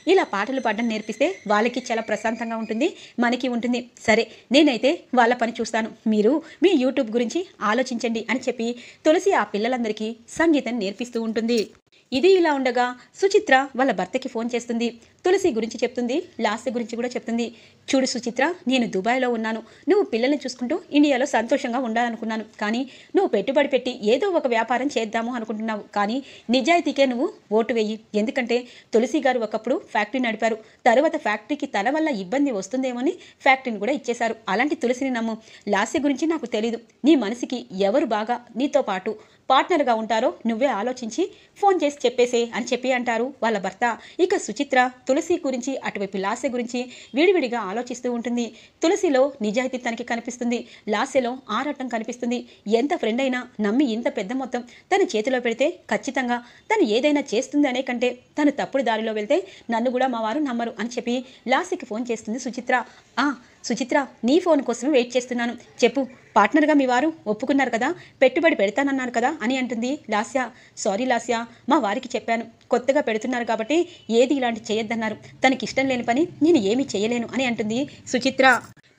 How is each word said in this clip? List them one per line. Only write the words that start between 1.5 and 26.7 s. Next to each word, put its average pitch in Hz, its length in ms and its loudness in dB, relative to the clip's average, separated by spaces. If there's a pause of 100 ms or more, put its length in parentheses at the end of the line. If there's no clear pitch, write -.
చాలా 220 120 -2
ప్రశాంతంగా 226 540 -4
ఉంటుంది, 226 400 -2 (240)
మనకి 254 280 0
ఉంటుంది. 240 420 -2 (160)
సరే, 226 240 2 (220)
నేనైతే 285 480 4 (140)
వాళ్ళ 240 200 4
పని 240 260 -2
చూస్తాను, 220 300 -4 (160)
మీరు 214 360 6 (200)
మీ 370 100 6 (120)
YouTube 254 320 0
గురించి 247 300 -2 (160)
ఆలోచించండి 226 680 -2
అని 254 180 -2
చెప్పి 233 280 -4 (300)
తులసి 359 260 4
ఆ 247 120 2
పిల్లలందరికీ 220 720 -4 (120)
సంగీతం 285 500 2
నేర్పిస్తూ 226 440 -4
ఉంటుంది. 226 480 0 (420)
ఇది 269 200 4
ఇలా 339 200 6
ఉండగా 254 440 0 (240)
సుచిత్ర 330 560 4
వాళ్ళ 254 160 2
భర్తకి 254 360 -4
ఫోన్ 233 260 -6
చేస్తుంది. 233 340 -4 (360)
తులసి 370 260 2
గురించి 226 320 -4
చెప్తుంది, 247 400 -2 (180)
లాస్య 226 300 -2
గురించి 233 260 -6
కూడా 240 120 -4
చెప్తుంది. 233 460 -4 (400)
"చూడు 262 120 4
సుచిత్ర, 262 480 -2 (140)
నేను 247 180 2
దుబాయ్లో 226 440 0
ఉన్నాను, 226 320 -4 (260)
నువ్వు 381 160 4
పిల్లల్ని 254 320 0
చూసుకుంటూ 262 440 -6 (120)
ఇండియాలో 277 340 4
సంతోషంగా 247 520 0
ఉండాలనుకున్నాను, 226 680 -4 (160)
కానీ 226 300 -4 (260)
నువ్వు 381 120 4
పెట్టుబడి 247 400 2
పెట్టి 254 240 0 (100)
ఏదో 262 260 2
ఒక 320 180 2
వ్యాపారం 240 400 0 (120)
చేద్దాము 226 360 -4
అనుకుంటున్నావు, 220 480 -6 (120)
కానీ 214 280 -2 (280)
నిజాయితీకే 277 560 4